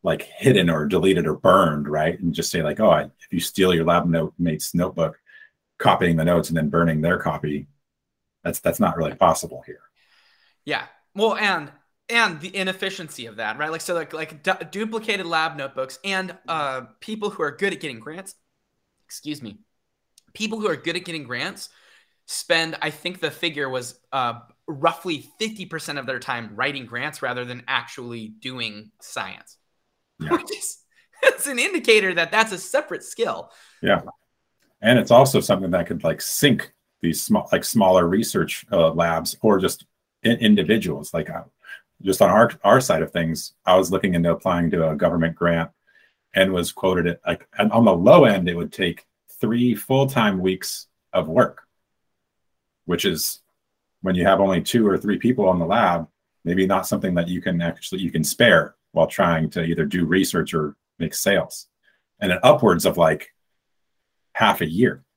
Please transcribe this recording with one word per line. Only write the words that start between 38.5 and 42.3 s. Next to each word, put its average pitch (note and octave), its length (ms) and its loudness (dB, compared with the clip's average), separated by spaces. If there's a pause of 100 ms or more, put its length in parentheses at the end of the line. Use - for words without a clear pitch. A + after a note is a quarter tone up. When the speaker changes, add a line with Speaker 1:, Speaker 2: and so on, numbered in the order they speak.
Speaker 1:
uh, E2 220 4
labs E2 500 -2
or G#2 160 4
just F#2 260 -2 (380)
in-, A#2 160 2
individuals. G2+ 760 2
Like, - 160 -4
uh, - 140 -10 (580)
just F#2+ 220 2
on F#2+ 80 6